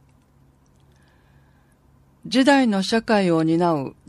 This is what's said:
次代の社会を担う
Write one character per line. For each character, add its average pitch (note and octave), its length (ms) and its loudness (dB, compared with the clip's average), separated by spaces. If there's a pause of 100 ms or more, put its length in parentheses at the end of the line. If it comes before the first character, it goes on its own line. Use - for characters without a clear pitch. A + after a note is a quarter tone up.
(2250)
次 B3+ 140 2
代 C4+ 240 2
の G3 160 -2
社 A3+ 180 -2
会 G3+ 300 0
を D#3+ 100 0
担 E3 320 0
う C#3 220 -6 (140)